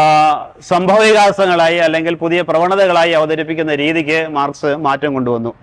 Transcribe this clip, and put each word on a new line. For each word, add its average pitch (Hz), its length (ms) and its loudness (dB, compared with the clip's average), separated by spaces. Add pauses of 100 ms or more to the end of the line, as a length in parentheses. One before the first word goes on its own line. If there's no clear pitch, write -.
(680)
സംഭവവികാസങ്ങളായി 190 1080 2
അല്ലെങ്കിൽ 165 380 0
പുതിയ 165 260 -2
പ്രവണതകളായി 170 680 2
അവതരിപ്പിക്കുന്ന 156 640 -2
രീതിക്ക് 160 540 -2
മാർക്സ് 143 360 -4
മാറ്റം 143 480 -2
കൊണ്ടുവന്നു. 120 500 -4